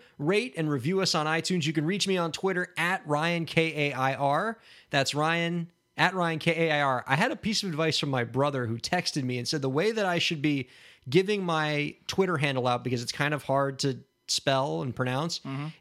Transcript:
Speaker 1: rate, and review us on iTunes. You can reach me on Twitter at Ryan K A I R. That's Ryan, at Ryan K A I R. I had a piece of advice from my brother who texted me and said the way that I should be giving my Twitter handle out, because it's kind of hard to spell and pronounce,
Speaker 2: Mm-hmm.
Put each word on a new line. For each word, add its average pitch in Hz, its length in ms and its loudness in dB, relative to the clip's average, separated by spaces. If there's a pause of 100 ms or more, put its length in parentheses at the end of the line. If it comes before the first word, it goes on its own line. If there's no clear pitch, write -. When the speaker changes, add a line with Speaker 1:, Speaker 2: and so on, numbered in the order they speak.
(160)
Speaker 1:
rate, 214 400 0
and 156 140 0
review 147 300 0
us 180 160 2
on 151 100 0
iTunes. 160 400 0
You 156 60 0
can 147 120 0
reach 175 220 0
me 190 100 2
on 170 140 0
Twitter 180 460 -2
at 175 280 0
Ryan 160 420 0
K 151 440 0
A 127 40 -6
I 131 200 0
R. 147 460 0 (300)
That's 139 220 2
Ryan, 170 600 0 (240)
at 180 180 4
Ryan 165 240 0
K 165 300 2
A 151 60 2
I 147 80 2
R. 131 260 2
I 135 80 4
had 240 160 2
a - 40 -6
piece 208 280 -2
of 196 40 -4
advice 156 300 0
from 143 120 -2
my 127 120 2
brother 131 440 0
who 113 120 -4
texted 165 460 -2
me 123 140 -2
and 120 100 -4
said 156 120 -2
the 135 80 -2
way 160 220 2
that 220 160 -2
I 175 140 0
should 156 200 -2
be 143 280 0 (420)
giving 190 320 4
my 151 540 0 (100)
Twitter 185 300 0
handle 131 320 0
out, 123 160 0
because 120 180 -2
it's 113 80 -6
kind 147 240 0
of 139 80 -4
hard 139 380 0
to 131 180 0 (300)
spell 143 540 0
and 127 120 -4
pronounce, 131 460 -2
Speaker 2:
Mm-hmm. 139 260 -8 (140)